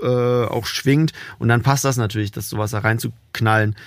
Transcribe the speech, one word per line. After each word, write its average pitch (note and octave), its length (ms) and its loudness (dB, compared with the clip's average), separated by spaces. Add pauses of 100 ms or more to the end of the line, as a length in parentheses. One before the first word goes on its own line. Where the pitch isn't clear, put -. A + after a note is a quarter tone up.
äh, B2 440 0
auch A2+ 200 -4
schwingt. D3+ 480 2 (240)
Und A#2+ 120 -2
dann A#2 120 4
passt C3+ 240 2
das C3 120 0
natürlich, G#2+ 340 -2
das - 180 -10
sowas G#2+ 220 -4
da G#2+ 80 -4
reinzuknallen. A2 960 0 (120)